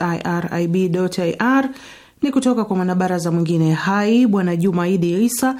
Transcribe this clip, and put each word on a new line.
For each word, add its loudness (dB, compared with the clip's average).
I -2
R -4
I -2
B 0
dot -2
I -2
R. 2
Ni 0
kutoka 0
kwa -2
mwanabaraza 0
mwingine 2
hai, 2
Bwana 2
Juma 0
Idi 0
Isa -2